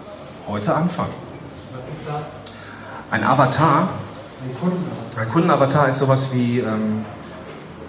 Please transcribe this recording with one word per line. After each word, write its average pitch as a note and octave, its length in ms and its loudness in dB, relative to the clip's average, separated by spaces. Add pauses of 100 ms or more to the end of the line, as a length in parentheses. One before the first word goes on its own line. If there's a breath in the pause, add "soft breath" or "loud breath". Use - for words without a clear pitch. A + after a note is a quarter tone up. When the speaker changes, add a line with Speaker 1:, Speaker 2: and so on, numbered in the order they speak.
(480)
Speaker 1:
Heute G#2 280 0
anfangen. D#3 380 0 (600)
Speaker 2:
Was - 120 -10
ist D3+ 220 -10
das? D3+ 160 -4 (880 loud breath)
Speaker 1:
Ein G#2 140 0
Avatar? C#3+ 680 6 (540)
Speaker 2:
Ein B2+ 160 -8
Kundenavatar. F3 640 -2
Speaker 1:
Ein A2+ 60 -4
Kundenavatar C#3+ 600 6
ist C3+ 100 2
sowas C3+ 340 4
wie, A#2+ 260 4
ähm, G#2+ 440 0 (840)